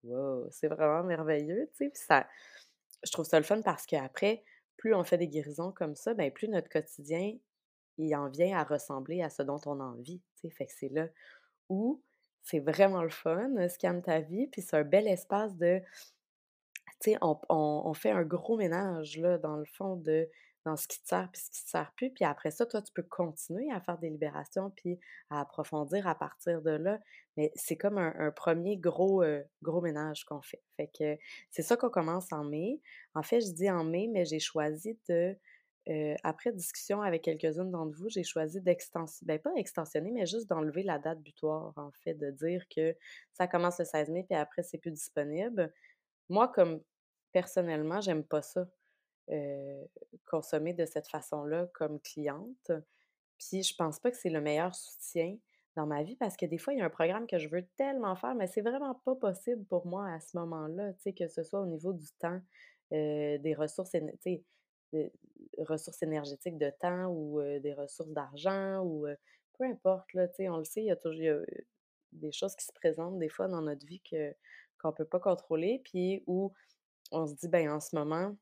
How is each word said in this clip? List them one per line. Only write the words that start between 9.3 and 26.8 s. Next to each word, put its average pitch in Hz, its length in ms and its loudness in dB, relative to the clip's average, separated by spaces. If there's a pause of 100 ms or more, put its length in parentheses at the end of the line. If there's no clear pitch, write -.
ce - 120 -4
dont 143 240 0
on 139 140 -4
a 135 40 -4
envie, 131 360 -10 (140)
tu - 140 -10
sais. - 20 -6
Fait 135 160 -8
que - 60 -18
c'est 135 180 -6
là 156 180 0 (600)
où 226 340 0 (400)
c'est - 160 0
vraiment 175 440 6
le 165 80 2
fun, 185 580 2
Scanne 175 340 0
ta 160 180 4
vie, 185 280 -2
puis - 120 -8
c'est - 160 0
un 151 60 6
bel 185 240 6
espace 202 500 0
de, 175 240 4 (1200)
tu 214 120 4
sais, - 100 4
on, 156 160 4 (100)
on, 151 380 4
on 160 80 -2
fait 214 160 2
un 185 140 4
gros 175 340 0
ménage, 170 580 -2
là, 170 220 2
dans 156 180 -2
le 151 80 -4
fond, 190 320 -6
de, 160 320 2 (360)
dans 156 120 -2
ce - 120 -6
qui - 140 -8
te - 60 -12
sert 185 220 0
puis - 100 -14
ce - 100 -12
qui - 140 -12
te - 40 -12
sert - 260 -2
plus. 254 160 -2
Puis 254 140 0
après 151 260 0
ça, 233 160 0
toi, 220 160 -2
tu - 100 -16
peux 175 100 -4
continuer 175 680 -4
à 202 100 -4
faire 175 180 -4
des 165 100 -4
libérations 151 640 -4
puis 175 280 -6 (320)
à 147 120 -2
approfondir 151 640 -2
à 160 80 2
partir 160 480 -2
de 160 80 4
là. 170 280 0 (380)